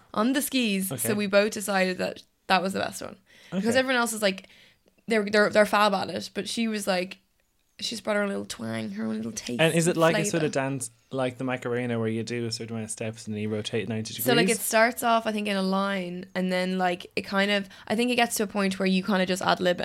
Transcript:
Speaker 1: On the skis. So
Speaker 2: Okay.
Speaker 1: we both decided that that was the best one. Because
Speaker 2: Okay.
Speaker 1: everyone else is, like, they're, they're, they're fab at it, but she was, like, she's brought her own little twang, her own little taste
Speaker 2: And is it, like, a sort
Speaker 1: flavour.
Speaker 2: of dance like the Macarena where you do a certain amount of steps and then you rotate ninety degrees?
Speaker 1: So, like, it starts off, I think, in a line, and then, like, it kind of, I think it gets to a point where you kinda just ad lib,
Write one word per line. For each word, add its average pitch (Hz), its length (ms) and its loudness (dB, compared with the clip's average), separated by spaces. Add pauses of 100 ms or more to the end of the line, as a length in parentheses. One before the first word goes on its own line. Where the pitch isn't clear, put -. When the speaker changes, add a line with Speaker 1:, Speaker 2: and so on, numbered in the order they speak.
(140)
Speaker 1:
On 233 180 2
the 277 100 0
skis. 202 460 0
So 139 80 -6
Speaker 2:
Okay. 220 180 -2
Speaker 1:
we 208 120 -2
both 202 260 4
decided 190 460 -2
that 180 240 -6 (260)
that 185 140 4
was 190 100 -2
the 196 80 -2
best - 220 -6
one. - 140 -12 (340)
Because 196 200 0
Speaker 2:
Okay. 254 80 4
Speaker 1:
everyone 262 220 2
else 226 120 0
is, 214 100 -4
like, 190 260 -2 (600)
they're, 214 160 2
they're, 208 260 4
they're 208 160 6
fab 208 280 4
at 180 160 -2
it, 202 240 -6
but 202 140 -6
she 226 200 -2
was, 208 180 -4
like, 185 320 -2 (640)
she's 208 200 -6
brought 214 140 -2
her 208 80 2
own 202 60 0
little 202 160 -4
twang, 220 480 -6
her 220 140 -6
own 220 100 -2
little 220 160 -6
taste 123 280 -4
Speaker 2:
And 160 140 4
is 165 140 4
it, 175 80 2
like, 165 200 4
a - 80 0
sort 202 60 -4 (120)
Speaker 1:
flavour. 151 40 0
Speaker 2:
of - 60 -2
dance 135 380 -2 (220)
like 127 260 -2
the 131 60 -6
Macarena 123 540 -2
where 113 80 0
you 113 160 -2
do 117 240 -4
a 110 60 -4
certain 113 240 -8
amount 110 80 -6
of 110 80 -10
steps 110 340 -8
and 110 80 -6
then 107 80 -4
you 107 60 -2
rotate 107 400 -2
ninety 110 260 -4
degrees? - 120 -6
Speaker 1:
So, 247 80 4
like, 214 140 4
it 226 100 2
starts 233 440 2
off, 226 240 2
I 220 60 -2
think, 208 160 -4
in 202 80 0
a 190 60 0
line, 190 640 -2 (100)
and 185 160 0
then, 185 260 0
like, 180 380 -2
it 196 60 -4
kind 196 280 0
of, 202 180 0 (200)
I 214 80 0
think 247 160 2
it 233 40 0
gets 233 200 2
to 220 80 0
a - 20 -6
point 196 320 0
where 190 80 2
you 190 160 4
kinda 185 240 2
just 185 160 0
ad 175 160 2
lib, 180 260 2